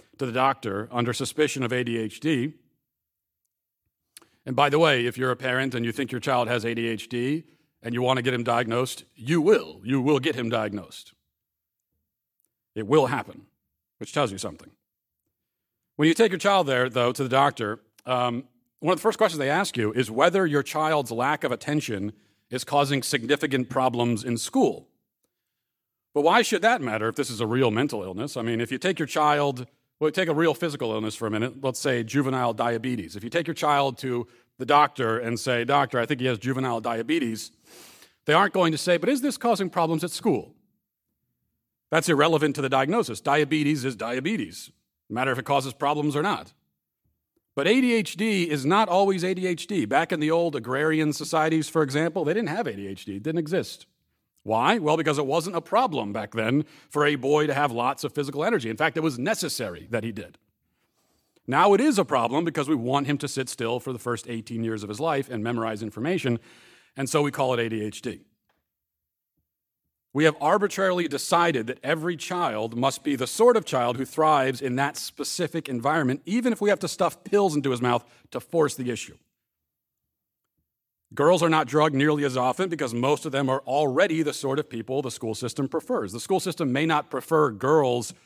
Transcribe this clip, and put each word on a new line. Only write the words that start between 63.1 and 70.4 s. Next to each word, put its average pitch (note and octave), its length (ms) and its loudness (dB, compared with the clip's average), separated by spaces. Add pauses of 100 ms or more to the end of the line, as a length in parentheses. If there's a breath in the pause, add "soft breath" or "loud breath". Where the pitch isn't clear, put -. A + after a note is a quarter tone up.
to D3 80 -6
sit C3 220 -6
still A#2+ 320 -4
for C3 120 -8
the A#2+ 60 -8
first A#2+ 300 -6
eighteen A2+ 340 -8
years A2 200 -4
of G#2 60 -12
his G#2 120 -8
life C#3+ 300 -2
and A2+ 120 -6
memorize A2+ 400 -4
information, B2 560 -2 (580 soft breath)
and C3+ 120 -4
so D3 140 2
we C#3+ 100 -2
call C3 220 0
it A#2 60 0
A A#2 100 -2
D A2 120 -4
H G#2+ 200 -8
D. G2 180 -8 (1900)
We D3 120 0
have D3+ 160 4